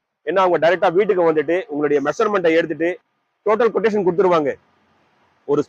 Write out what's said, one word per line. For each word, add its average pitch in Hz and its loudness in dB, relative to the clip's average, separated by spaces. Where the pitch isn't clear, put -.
ஏன்னா 165 -2
அவங்க 170 2
டைரக்டா 180 0
வீட்டுக்கு 180 2
வந்துட்டு 156 -2
உங்களுடைய 147 -2
மெஷர்மெண்ட்டை 190 0
எடுத்துட்டு 165 -2
டோட்டல் 220 2
கொட்டேஷன் 202 -2
கொடுத்துருவாங்க. 170 2
ஒரு 143 0